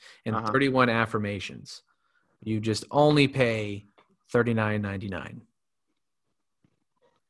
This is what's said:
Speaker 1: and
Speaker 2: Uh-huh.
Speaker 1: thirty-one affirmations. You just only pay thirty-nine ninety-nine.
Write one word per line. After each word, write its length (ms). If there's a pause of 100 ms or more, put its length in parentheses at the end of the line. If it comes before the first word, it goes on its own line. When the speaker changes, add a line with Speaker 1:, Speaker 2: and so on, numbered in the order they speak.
(240)
Speaker 1:
and 100
Speaker 2:
Uh-huh. 160
Speaker 1:
thirty-one 380
affirmations. 920 (600)
You 180
just 300
only 380
pay 560 (460)
thirty-nine 500
ninety-nine. 640 (1900)